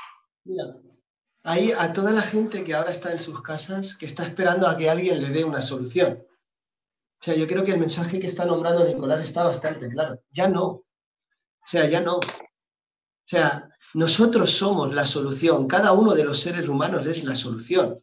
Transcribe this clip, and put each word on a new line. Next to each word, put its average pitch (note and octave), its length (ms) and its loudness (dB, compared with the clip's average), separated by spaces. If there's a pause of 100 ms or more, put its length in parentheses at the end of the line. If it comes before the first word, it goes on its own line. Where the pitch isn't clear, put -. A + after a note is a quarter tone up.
(440)
Mira, F3+ 320 -10 (680)
ahí F#3 340 0
a E3+ 160 0
toda G3 200 0
la G#3+ 100 2
gente G#3+ 420 -2
que D#3+ 100 -4
ahora E3+ 160 -2
está F3 220 -6
en E3 60 -4
sus - 240 -10
casas, F#3+ 540 -8
que D#3+ 100 -12
está D3+ 180 -8
esperando F3+ 440 2
a D#3+ 80 0
que D#3+ 140 2
alguien E3+ 300 0
le C#3 100 -4
dé D#3+ 140 0
una C#3+ 180 -2
solución. B2+ 640 -2 (960)
O - 20 -20
sea, E3 120 0
yo D#3 120 0
creo F#3+ 180 0
que G3 80 0
el E3+ 80 2
mensaje E3+ 400 -2
que F#3 60 -6
está F3 180 -4
nombrando E3+ 420 2
Nicolás D3+ 360 0
está E3+ 220 -2
bastante C#3 440 -4
claro. B2+ 420 -6
Ya G3 180 0
no. F3+ 180 0
O - 1000 -16
sea, D#3+ 220 2
ya E3+ 120 2
no. F3 160 0
O - 1080 -10
sea, D3+ 420 0 (260)
nosotros G3+ 560 4
somos E3 440 2
la D3 120 2
solución. C#3 640 0
Cada G3 240 4
uno G#3 220 6
de D3+ 100 4
los C#3+ 160 0
seres F3 280 -2
humanos D3 380 0
es D#3+ 180 -4
la C3 100 -2
solución. B2 680 -2